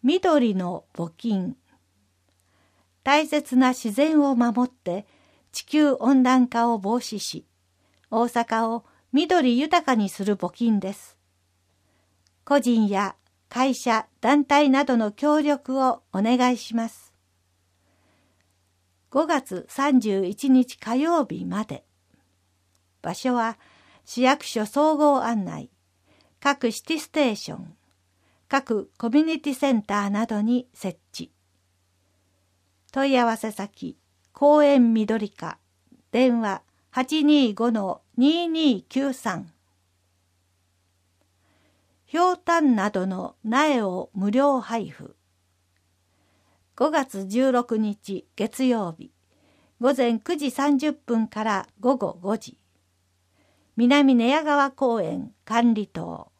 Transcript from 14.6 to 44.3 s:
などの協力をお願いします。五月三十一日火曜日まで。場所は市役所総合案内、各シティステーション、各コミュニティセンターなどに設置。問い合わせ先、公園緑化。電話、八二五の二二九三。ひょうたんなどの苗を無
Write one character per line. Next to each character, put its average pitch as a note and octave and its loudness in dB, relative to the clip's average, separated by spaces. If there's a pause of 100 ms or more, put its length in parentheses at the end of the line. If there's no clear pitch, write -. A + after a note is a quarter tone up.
な C#4 4
ど C4+ 0
の A3 0
協 D4+ 0
力 C4+ -2
を - 0 (100)
お F#3+ -2
願 B3 2
い A#3+ -2
し - -10
ま A3+ -4
す。 - -20 (2000)
五 D4+ 0
月 C4+ -4
三 C#4 2
十 G3+ 0
一 G#3 -4
日 B3+ 4
火 A3+ -6
曜 D#4 0
日 F3+ -10
ま F#3 -6
で。 C3+ -12 (1160)
場 E3+ -8
所 B3+ -4
は A3+ -4 (460)
市 - -4
役 B3+ 2
所 G#3+ -6
総 D4+ 0
合 C#4+ 2
案 A3 -4
内、 D#3 -12 (680)
各 C#4 -2
シ - -12
テ D#4+ -4
ィ D#4 -4
ス - -16
テ C#4 0
ー - -4
シ - -12
ョ - -12
ン、 - -18 (720)
各 C4 -4
コ A#3 -4
ミ D4 4
ュ - 4
ニ D#4+ -4
テ D4 -6
ィ C4 -4
セ C#4 0
ン A3 0
タ G3+ -4
ー G3+ -4
な G#3+ -2
ど G#3 -4
に A#3+ -2
設 - -10 (140)
置。 - -16 (1600)
問 C4+ -2
い C4 4
合 A#3 2
わ A3+ -2
せ A3 -8
先、 - -12 (360)
公 D4 4
園 B3+ 6
緑 G#3+ -2
化。 - -12 (520)
電 A#3+ 2
話、 G3+ -4 (280)
八 C4 -2
二 C#4+ 4
五 A#3 -2
の G3+ -4 (140)
二 E4 2
二 D#4 0
九 C4+ -4
三。 F#3 -8 (2500)
ひ - -6
ょ F4+ 4
う F4 -2
た E4+ -2
ん C#4+ 4
な G#3 0
ど F#3+ -4
の F#3 -8
苗 C4 0
を F#3 -6
無 G3+ -2